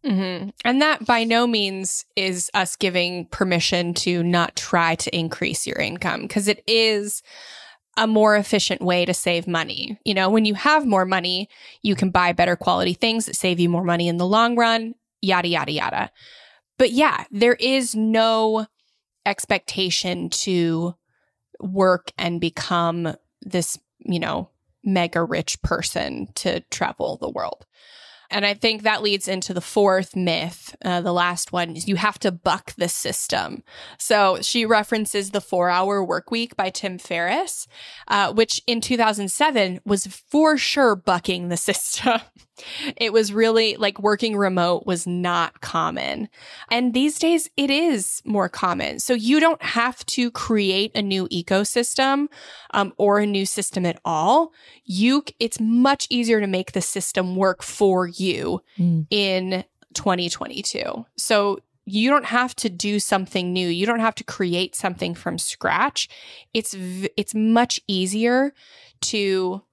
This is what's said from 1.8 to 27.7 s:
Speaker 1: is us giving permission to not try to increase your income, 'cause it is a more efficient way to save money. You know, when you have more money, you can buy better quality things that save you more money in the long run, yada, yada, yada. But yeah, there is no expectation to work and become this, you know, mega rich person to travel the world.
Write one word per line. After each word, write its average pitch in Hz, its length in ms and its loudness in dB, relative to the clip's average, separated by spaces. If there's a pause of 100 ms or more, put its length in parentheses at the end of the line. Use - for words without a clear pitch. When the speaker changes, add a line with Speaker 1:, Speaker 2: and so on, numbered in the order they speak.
Speaker 1:
is 190 380 -2
us 190 220 -2
giving 180 500 -2
permission 175 680 0
to 175 280 0
not 175 320 0
try 170 400 0
to - 200 -6
increase 165 520 -4
your - 100 -4
income, - 500 -4
'cause 202 200 -2
it 208 200 -2
is 214 540 2 (760)
a 220 100 2
more 214 280 6
efficient 202 460 0
way 180 220 2
to 180 100 0
save 170 340 -2
money. 170 580 -4
You 208 80 0
know, 190 160 2
when 220 160 4
you 208 80 2
have 294 320 2
more 196 180 4
money, 185 460 -2 (320)
you 208 140 2
can 190 160 0
buy 180 200 4
better 175 240 2
quality 180 380 0
things 226 320 0
that - 100 -8
save 180 240 0
you 175 100 4
more 175 140 0
money 170 240 0
in 170 100 0
the 175 80 0
long 233 300 4
run, 226 380 2 (280)
yada, 180 260 2
yada, 151 240 -2
yada. - 400 -4 (680)
But 247 140 4
yeah, 277 400 2
there 233 240 4
is 254 400 0
no 220 720 2 (580)
expectation 185 1040 -2
to 170 680 0 (640)
work 185 580 0
and 175 220 -2
become 170 760 -2 (260)
this, 180 360 -4 (220)
you 175 200 -2
know, 170 300 -4 (340)
mega 175 400 0
rich - 400 -4
person - 720 -4
to - 240 -2 (100)
travel 170 480 -6
the - 120 -6
world. - 360 -8 (640)